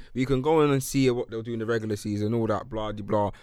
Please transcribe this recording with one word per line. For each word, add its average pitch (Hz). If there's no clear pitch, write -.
we 127
can 131
go 156
on 147
and 135
see 135
what 120
they'll 113
do 117
in 113
the 110
regular 110
season, 104
all 117
that 107
blah 107
de 104
blah. 104